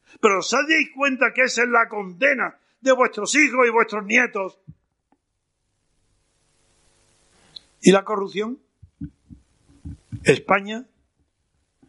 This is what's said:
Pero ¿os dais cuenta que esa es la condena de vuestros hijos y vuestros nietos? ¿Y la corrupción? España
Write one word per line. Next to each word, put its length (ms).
Pero 200
¿os 100
dais 460
cuenta 400
que 80
esa 180
es 80
la 180
condena 680
de 120
vuestros 420
hijos 320
y 20
vuestros 360
nietos? 540
¿Y 120
la 120
corrupción? 540
España 640